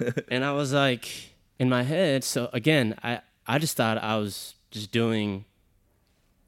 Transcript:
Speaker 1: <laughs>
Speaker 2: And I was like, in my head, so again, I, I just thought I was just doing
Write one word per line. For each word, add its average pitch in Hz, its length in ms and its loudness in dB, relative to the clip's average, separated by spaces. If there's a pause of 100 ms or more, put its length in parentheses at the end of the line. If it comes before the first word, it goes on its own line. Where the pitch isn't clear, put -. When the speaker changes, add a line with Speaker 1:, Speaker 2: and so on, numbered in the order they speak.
(240)
Speaker 1:
<laughs> - 40 -16
Speaker 2:
And 127 160 0
I 143 80 0
was 139 200 -2
like, 139 360 2 (500)
in 127 100 4
my 127 140 4
head, 147 400 2
so 123 300 -2
again, 127 500 2
I, 117 180 -4 (260)
I 123 120 2
just 156 180 -2
thought 113 220 2
I 110 200 -2
was 104 360 -6 (160)
just 107 220 -10
doing 107 520 0 (1040)